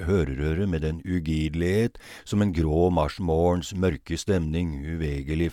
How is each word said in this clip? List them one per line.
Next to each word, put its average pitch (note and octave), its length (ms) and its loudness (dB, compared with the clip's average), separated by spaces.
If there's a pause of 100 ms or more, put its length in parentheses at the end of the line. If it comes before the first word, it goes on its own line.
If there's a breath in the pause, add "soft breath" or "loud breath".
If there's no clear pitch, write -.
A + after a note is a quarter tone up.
hørerøret D#2+ 640 0
med D#2 160 0
den D#2+ 160 -4
ugidelighet E2+ 960 0 (240 loud breath)
som G#2 160 -2
en G2+ 160 2
grå D#2+ 400 4
marsmorgens E2+ 800 2
mørke F2+ 400 -2
stemning D#2+ 720 -2
uvegelig D#2 640 -2